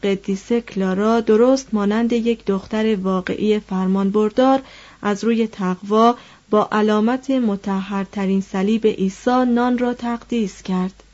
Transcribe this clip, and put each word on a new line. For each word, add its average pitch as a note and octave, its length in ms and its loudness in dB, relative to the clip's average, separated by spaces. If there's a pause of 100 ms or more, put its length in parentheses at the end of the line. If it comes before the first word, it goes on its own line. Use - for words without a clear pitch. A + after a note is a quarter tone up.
قدیسه G3 580 -2
کلارا G3 600 0
درست A#3+ 520 4
مانند G#3+ 400 0
یک A#3 320 -2
دختر G#3+ 520 -2
واقعی F#3+ 640 -2
فرمان F#3+ 500 -2
بردار B3+ 520 2 (400)
از G3+ 220 -2
روی A3+ 220 2
تقوا G#3 680 0 (360)
با G#3+ 220 2
علامت G#3+ 580 0
مطهرترین G3 1080 -2
صلیب G3+ 460 -2
عیسی B3 580 0
نان B3 340 2
را B3 160 -2
تقدیس A#3 680 -6
کرد. F#3 400 -4 (120)